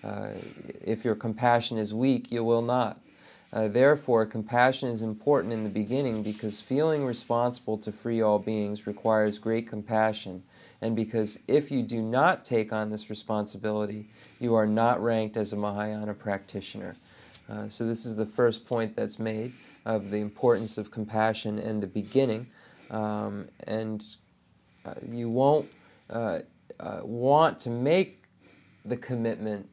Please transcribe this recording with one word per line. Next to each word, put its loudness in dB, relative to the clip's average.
Uh, -6
if -2
your 2
compassion 2
is -4
weak, 2
you 0
will 4
not. 0
Uh, 0
therefore, 6
compassion 2
is -4
important 2
in -2
the -4
beginning -2
because -6
feeling 0
responsible 0
to -8
free -2
all 4
beings -2
requires 2
great -2
compassion, 0
and 0
because -2
if 2
you 0
do -2
not 2
take 0
on -2
this -8
responsibility, -4
you 2
are 6
not 4
ranked 0
as -2
a -4
Mahayana -4
practitioner. -8
Uh, -10
so -4
this -4
is -6
the -2
first 2
point -2
that's -4
made -4
of -2
the -2
importance 2
of -8
compassion -2
in -4
the -2
beginning, 0
um, -4
and, -6
uh, -12
you -6
won't, 4
uh, -2
uh, -6
want 4
to -6
make 0
the -4
commitment -4